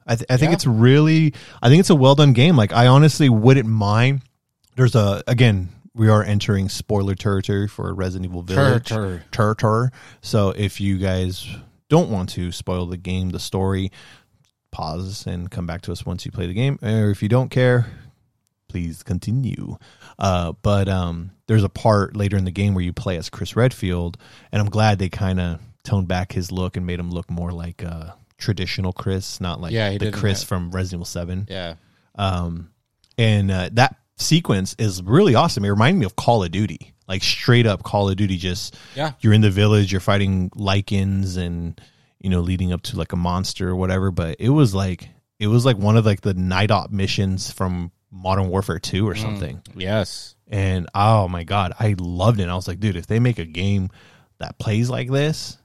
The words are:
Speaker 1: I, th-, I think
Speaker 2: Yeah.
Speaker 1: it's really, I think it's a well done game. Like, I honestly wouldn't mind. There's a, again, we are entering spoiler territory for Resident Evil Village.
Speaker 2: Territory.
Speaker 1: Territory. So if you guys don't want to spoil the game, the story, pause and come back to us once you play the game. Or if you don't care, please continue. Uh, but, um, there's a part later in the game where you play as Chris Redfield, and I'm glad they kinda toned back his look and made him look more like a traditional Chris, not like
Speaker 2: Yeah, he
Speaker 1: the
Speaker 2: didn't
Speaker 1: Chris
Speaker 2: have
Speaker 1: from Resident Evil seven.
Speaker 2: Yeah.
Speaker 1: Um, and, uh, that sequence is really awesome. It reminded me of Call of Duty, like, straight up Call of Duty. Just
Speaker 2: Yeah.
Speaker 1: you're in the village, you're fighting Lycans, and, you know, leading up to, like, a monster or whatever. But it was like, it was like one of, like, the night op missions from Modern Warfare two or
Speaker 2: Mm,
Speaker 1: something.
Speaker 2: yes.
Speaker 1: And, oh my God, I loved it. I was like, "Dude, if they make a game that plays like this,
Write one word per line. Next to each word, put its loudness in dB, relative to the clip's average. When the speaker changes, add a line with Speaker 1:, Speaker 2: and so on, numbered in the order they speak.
Speaker 1:
I, 0
th-, -4
I 2
think 4
Speaker 2:
Yeah. 2
Speaker 1:
it's 0
really, 6
I 4
think 8
it's 4
a 6
well 8
done 6
game. 6
Like, 4
I 6
honestly 6
wouldn't 6
mind. 2
There's 4
a, 2
again, 4
we 2
are 6
entering 0
spoiler -2
territory -2
for -8
Resident -6
Evil -10
Village. 0
Speaker 2:
Territory. -6
Speaker 1:
Territory. 0
So 0
if -4
you 0
guys -4
don't 4
want -4
to -8
spoil -6
the -10
game, -4
the -8
story, -4
pause -10
and -8
come -8
back -8
to -10
us -10
once -8
you -12
play -6
the -6
game. -2
Or 0
if -4
you -2
don't 2
care, 2
please -8
continue. -4
Uh, 0
but, 2
um, -4
there's 4
a 0
part 2
later -2
in 0
the -4
game 0
where -2
you -4
play -6
as -10
Chris -10
Redfield, -2
and 0
I'm -2
glad 2
they -2
kinda -4
toned -2
back -4
his -6
look -6
and -6
made -6
him -8
look -8
more -6
like -12
a -12
traditional -4
Chris, -6
not -6
like -8
Speaker 2:
Yeah, 0
he -4
Speaker 1:
the -4
Speaker 2:
didn't -6
Speaker 1:
Chris 0
Speaker 2:
have -10
Speaker 1:
from -6
Resident -6
Evil -10
seven. -8
Speaker 2:
Yeah. -8
Speaker 1:
Um, -4
and, 2
uh, -2
that 2
sequence 0
is -2
really 4
awesome. 2
It 0
reminded 4
me 0
of -6
Call 2
of -6
Duty, -6
like, -6
straight 4
up -2
Call 0
of -2
Duty. 0
Just -8
Speaker 2:
Yeah. -6
Speaker 1:
you're 6
in 8
the 6
village, 4
you're -2
fighting 0
Lycans, -2
and, -6
you -6
know, 2
leading -2
up -4
to, -10
like, -6
a -4
monster -4
or -2
whatever. -2
But -4
it 0
was 4
like, -4
it -2
was 4
like 2
one 4
of, 4
like, 0
the -2
night 0
op -2
missions -2
from -4
Modern -2
Warfare -2
two -2
or -4
Speaker 2:
Mm, -8
Speaker 1:
something. -8
Speaker 2:
yes. -6
Speaker 1:
And, -2
oh 4
my -6
God, -4
I 0
loved 0
it. -2
I -4
was -8
like, -8
"Dude, -2
if -12
they 0
make 0
a -8
game -2
that -12
plays -2
like -6
this, -4